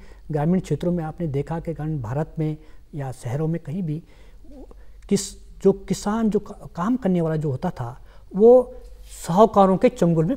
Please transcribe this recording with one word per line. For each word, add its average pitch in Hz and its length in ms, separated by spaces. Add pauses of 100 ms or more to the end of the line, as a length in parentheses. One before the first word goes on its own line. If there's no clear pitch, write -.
(300)
ग्रामीण 156 300
क्षेत्रों 175 320
में 170 120
आपने 160 220
देखा 143 340
कि 160 140
ग्रामीण 151 260
भारत 131 380
में 156 180 (380)
या 135 180
शहरों 143 360
में 165 140
कहीं 170 200
भी 156 200 (1040)
किस, - 320 (220)
जो 196 100
किसान, 208 580
जो 208 80
का-, - 380
काम 214 200
करने 185 240
वाला 160 160
जो 151 140
होता 151 200
था, 123 340 (300)
वो 240 400 (520)
साहूकारों 196 500
के 247 120
चंगुल 170 360
में 240 120